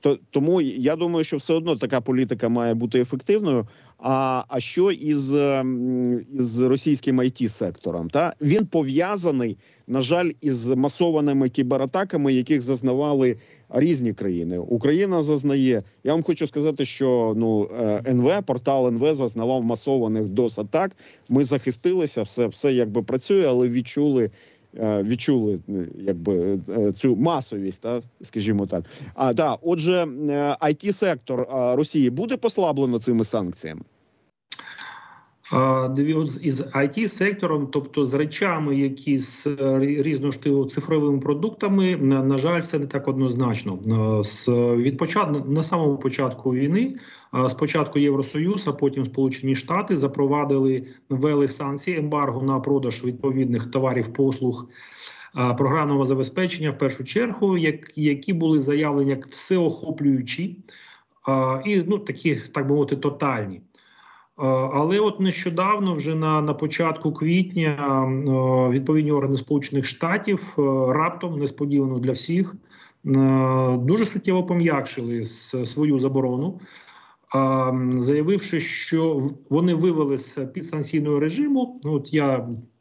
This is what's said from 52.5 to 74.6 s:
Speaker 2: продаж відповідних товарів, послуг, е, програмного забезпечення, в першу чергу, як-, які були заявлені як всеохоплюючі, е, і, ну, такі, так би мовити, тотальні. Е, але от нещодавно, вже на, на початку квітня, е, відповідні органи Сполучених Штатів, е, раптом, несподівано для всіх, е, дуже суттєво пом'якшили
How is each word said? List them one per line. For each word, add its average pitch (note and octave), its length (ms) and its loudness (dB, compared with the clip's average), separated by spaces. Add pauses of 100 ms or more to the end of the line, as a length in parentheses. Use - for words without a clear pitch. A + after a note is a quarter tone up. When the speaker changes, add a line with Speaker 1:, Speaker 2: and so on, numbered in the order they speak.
Speaker 2:
продаж B2+ 440 -2
відповідних B2 600 0
товарів, B2+ 420 0
послуг, C3 600 0 (680)
е, B2 160 0
програмного C#3 520 2
забезпечення, D3 640 -2
в - 80 -6
першу C3 260 -2
чергу, G3+ 540 0
як-, D#3 400 -2
які D3+ 360 0
були D#3+ 260 4
заявлені C#3+ 500 2
як C3+ 180 -4
всеохоплюючі, D#3+ 1300 0 (720)
е, C3 360 0
і, G3+ 220 2
ну, G3+ 120 2
такі, D3+ 360 -2
так C3+ 320 -4
би C#3+ 80 2
мовити, C#3+ 200 2
тотальні. B2 640 -4 (800)
Е, - 0 - (320)
але D#3+ 260 2
от G#3 200 0
нещодавно, F#3+ 720 0
вже D3+ 220 -2
на, D#3 260 2
на D3+ 120 0
початку D#3 600 -2
квітня, D#3 920 0
е, C3 680 2
відповідні D3 380 2
органи C#3 260 2
Сполучених C#3 480 -2
Штатів, - 720 -2
е, D3+ 40 2 (320)
раптом, D#3+ 460 -2
несподівано C#3 600 0
для C3 120 0
всіх, F3+ 440 -2 (500)
е, C3 720 4
дуже E3+ 280 2
суттєво F#3 380 0
пом'якшили C#3+ 760 0